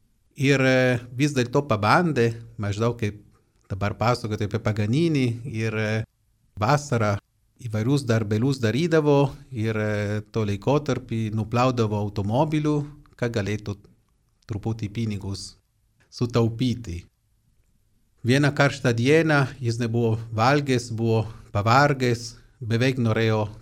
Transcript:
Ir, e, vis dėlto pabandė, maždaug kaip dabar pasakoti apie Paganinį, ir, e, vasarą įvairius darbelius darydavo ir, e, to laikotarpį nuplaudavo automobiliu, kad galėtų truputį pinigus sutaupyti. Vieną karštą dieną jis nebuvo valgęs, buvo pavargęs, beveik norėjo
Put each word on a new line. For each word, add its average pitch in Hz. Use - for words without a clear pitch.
Ir, 135
e, 127
vis 147
dėlto 139
pabandė, 117
maždaug 110
kaip 101
dabar 101
pasakoti 107
apie 104
Paganinį, 123
ir, 110
e, 110
vasarą 113
įvairius 123
darbelius 113
darydavo 143
ir, 110
e, 104
to 110
laikotarpį 117
nuplaudavo 113
automobiliu, 143
kad 120
galėtų 104
truputį 107
pinigus 101
sutaupyti. 117
Vieną 139
karštą 139
dieną 143
jis 113
nebuvo 117
valgęs, 127
buvo 113
pavargęs, 123
beveik 123
norėjo 110